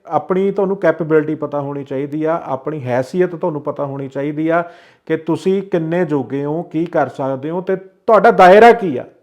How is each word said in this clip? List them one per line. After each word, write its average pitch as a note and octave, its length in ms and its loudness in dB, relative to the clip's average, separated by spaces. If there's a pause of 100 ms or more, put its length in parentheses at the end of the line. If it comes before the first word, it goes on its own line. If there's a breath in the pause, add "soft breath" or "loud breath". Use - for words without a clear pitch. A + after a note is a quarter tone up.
ਆਪਣੀ F#3 460 -2
ਤੁਹਾਨੂੰ G3 260 -2
ਕੈਪੇਬਿਲਿਟੀ D#3 580 0
ਪਤਾ D3 260 -6
ਹੋਣੀ C#3+ 220 -8
ਚਾਹੀਦੀ C#3+ 400 -6
ਆ, E3 220 -2
ਆਪਣੀ D3+ 380 -6
ਹੈਸੀਅਤ C3 520 -2
ਤੁਹਾਨੂੰ D#3 260 -4
ਪਤਾ C#3+ 240 -6
ਹੋਣੀ C#3 220 -8
ਚਾਹੀਦੀ D3 420 -4
ਆ E3+ 140 0 (420 loud breath)
ਕਿ D#3+ 120 0
ਤੁਸੀਂ F3 460 -2
ਕਿੰਨੇ F3 420 -2
ਜੋਗੇ C#3 400 -4
ਹੋ, D#3 180 -4
ਕੀ E3 220 -6
ਕਰ D#3+ 220 -2
ਸਕਦੇ C3+ 420 -6
ਹੋ F3+ 120 -6
ਤੇ F#3+ 140 -4
ਤੁਹਾਡਾ G#3 560 2
ਦਾਇਰਾ G3+ 400 8
ਕੀ E3+ 260 -2
ਆ, A2+ 80 -10 (180)